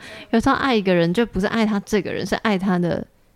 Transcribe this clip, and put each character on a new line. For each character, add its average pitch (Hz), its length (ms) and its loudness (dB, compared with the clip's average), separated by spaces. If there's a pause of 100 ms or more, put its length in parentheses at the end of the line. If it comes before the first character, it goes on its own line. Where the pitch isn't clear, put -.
(320)
有 226 60 4
时 262 120 4
候 254 60 4
爱 254 200 0
一 208 60 2
个 185 120 2
人 170 200 2
就 233 100 2
不 202 160 -4
是 202 60 0
爱 226 180 0
他 208 160 0
这 202 220 -2
个 - 100 -8
人， 113 140 -4
是 196 80 -2
爱 202 240 -2
他 185 200 0
的 175 280 -2 (300)